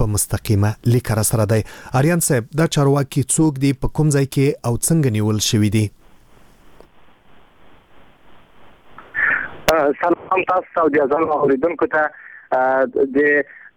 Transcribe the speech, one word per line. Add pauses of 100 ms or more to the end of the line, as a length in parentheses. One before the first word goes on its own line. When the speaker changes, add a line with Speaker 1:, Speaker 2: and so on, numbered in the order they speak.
Speaker 1:
په
مستقیمه (180)
لیکه
را
سره
دی. (380)
آریان
صاحب،
دا
چارواکي
څوک
دي،
په
کوم
ځای
کې (220)
او
څنګه (100)
نیول
شوي
دي؟
Speaker 2:
دی؟
سلام
تاسو
ته
او
د
ازادۍ
اوریدونکو
ته. (1120)
د (600)